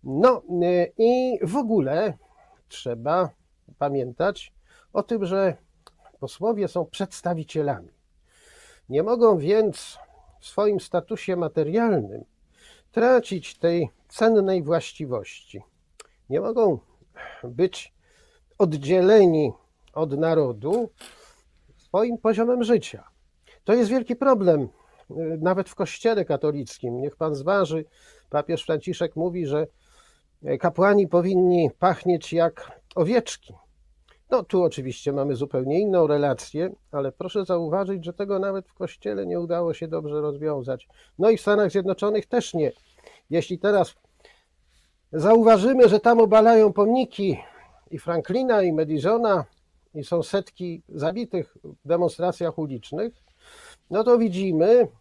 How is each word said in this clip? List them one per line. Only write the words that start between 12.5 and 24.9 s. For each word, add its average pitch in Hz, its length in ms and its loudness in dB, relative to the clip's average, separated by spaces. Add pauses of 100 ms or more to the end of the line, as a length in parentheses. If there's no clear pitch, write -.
tracić 233 680 0
tej 170 320 0 (180)
cennej 196 540 2
właściwości. 127 1000 -6 (680)
Nie 147 100 0
mogą 208 380 0 (680)
być 123 500 -4 (640)
oddzieleni 175 960 4 (400)
od 151 260 -4
narodu 156 720 0 (840)
swoim 226 420 -2
poziomem 233 460 0
życia. 214 400 -2 (600)
To 208 100 2
jest 233 160 2
wielki 240 260 -2
problem, 190 520 2 (420)